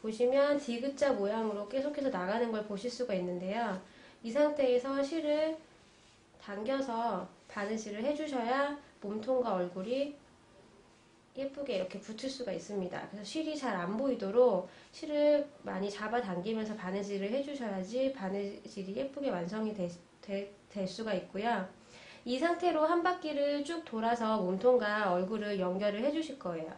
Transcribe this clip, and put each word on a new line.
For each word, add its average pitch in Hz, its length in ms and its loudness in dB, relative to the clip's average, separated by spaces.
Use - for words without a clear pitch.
보시면 254 560 4
디귿자 269 540 0
모양으로 208 560 0
계속해서 277 400 -2
나가는 208 420 0
걸 214 140 -2
보실 208 260 -4
수가 240 240 -4
있는데요. 185 680 -2
이 226 80 -6
상태에서 277 720 4
실을 311 540 2
당겨서 226 880 -2
바느질을 208 560 -4
해주셔야 285 760 0
몸통과 220 520 0
얼굴이 196 600 -2
예쁘게 269 400 -4
이렇게 185 240 -4
붙을 220 280 -8
수가 240 240 -6
있습니다. 180 580 -6
그래서 202 140 -10
실이 311 320 -4
잘 247 200 -2
안 180 200 -2
보이도록 220 720 4
실을 294 580 4
많이 196 280 -2
잡아당기면서 214 840 -2
바느질을 196 540 -2
해주셔야지 254 840 0
바느질이 196 840 -6
예쁘게 277 340 -2
완성이 214 440 -2
되-, 180 160 -2
되-, 196 320 -6
될 190 200 -4
수가 220 260 -4
있고요. 196 540 -2
이 247 140 -2
상태로 339 460 2
한 339 180 4
바퀴를 285 600 2
쭉 330 200 -6
돌아서 220 580 2
몸통과 208 680 4
얼굴을 208 460 0
연결을 196 460 0
해주실 302 340 0
거예요. 165 400 -6